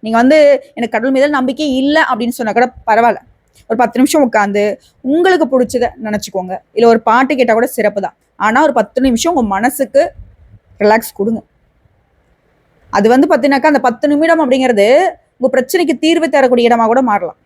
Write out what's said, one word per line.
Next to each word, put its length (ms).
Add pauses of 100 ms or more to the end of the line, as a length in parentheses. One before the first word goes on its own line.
நீங்க 180
வந்து 180 (240)
"எனக்கு 280
கடவுள் 260
மீது 160
நம்பிக்கை 460
இல்ல" 340
அப்படின்னு 280
சொன்னா 140
கூட 200 (140)
பரவாயில்ல, 340 (480)
ஒரு 100
பத்து 200
நிமிஷம் 240
உட்கார்ந்து 580 (200)
உங்களுக்கு 460
பிடிச்சத 420 (140)
நினைச்சுக்கோங்க. 560 (140)
இல்ல 160
ஒரு 120
பாட்டு 360
கேட்டா 160
கூட 140
சிறப்பு 340
தான். 160 (200)
ஆனா 260
ஒரு 100
பத்து 280
நிமிஷம் 340
உங்க 140
மனசுக்கு 640 (680)
ரிலாக்ஸ் 360
கொடுங்க. 280 (1500)
அது 180
வந்து 180
பாத்தீங்கன்னாக்கா 460
அந்த 80
பத்து 280
நிமிடம் 420
அப்படிங்கிறது 600 (240)
உங்க 160
பிரச்சனைக்கு 460
தீர்வு 300
தரக்கூடிய 400
இடமா 160
கூட 180
மாறலாம். 440